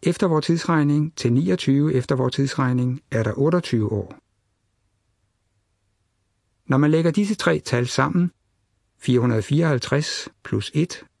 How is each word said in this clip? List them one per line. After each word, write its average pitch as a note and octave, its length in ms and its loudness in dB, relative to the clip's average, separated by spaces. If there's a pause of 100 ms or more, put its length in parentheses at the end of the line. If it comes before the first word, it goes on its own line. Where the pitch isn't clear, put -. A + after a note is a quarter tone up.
efter E3+ 240 0
vor D#3+ 140 2
tidsregning D3+ 760 0
til - 160 0
niogtyve D3 640 2
efter C3 200 -2
vor B2+ 140 0
tidsregning B2+ 840 -2
er A#2 120 0
der A2 160 -4
otteogtyve C#3 540 0
år. G2+ 260 -6 (2500)
Når C3+ 120 2
man D3 120 4
lægger E3 200 2
disse G3+ 240 0
tre D#3+ 260 0
tal B2 260 -2
sammen, E3+ 460 0 (680)
fire B2 220 2
hundrede A2+ 220 2
fireoghalvtreds D3+ 840 -2 (140)
plus - 320 -6
et D#3 300 -4 (160)